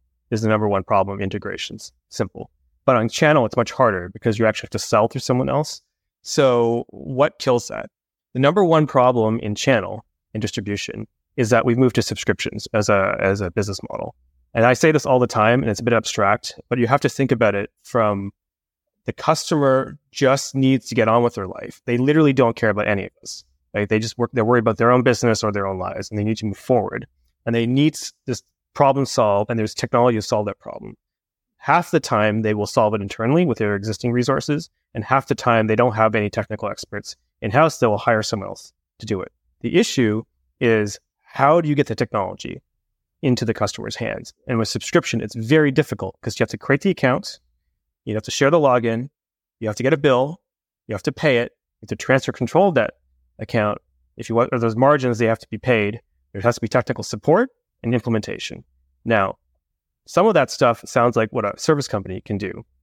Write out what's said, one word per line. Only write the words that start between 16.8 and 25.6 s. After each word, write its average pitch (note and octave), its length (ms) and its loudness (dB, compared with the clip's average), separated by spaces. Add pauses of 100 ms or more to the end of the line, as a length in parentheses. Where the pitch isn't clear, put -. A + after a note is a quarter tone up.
have C3+ 160 2
to - 80 0
think C3+ 220 -2
about A2+ 240 2
it G2+ 160 -4 (120)
from G2+ 480 0 (720)
the - 80 -6
customer C#3 840 0 (140)
just C3+ 440 0
needs C3+ 320 2
to A#2+ 80 -8
get A2+ 120 4
on A#2 160 4
with A#2 120 -2
their G2 120 -6
life. - 380 -14
They A#2+ 120 -2
literally D3 360 4
don't B2 240 4
care A2+ 120 2
about G#2 200 -2
any G2 160 -2
of - 60 -16 (120)
us. - 220 -16 (280)
Right? G#2 140 -2
They G#2+ 100 2
just A2 200 -4
work, A#2 160 -2
they're A#2+ 100 2
worried A#2+ 160 4
about A2 160 2
their A#2 160 4
own B2+ 120 4
business A#2+ 380 2
or G#2 120 -2
their G2+ 120 -4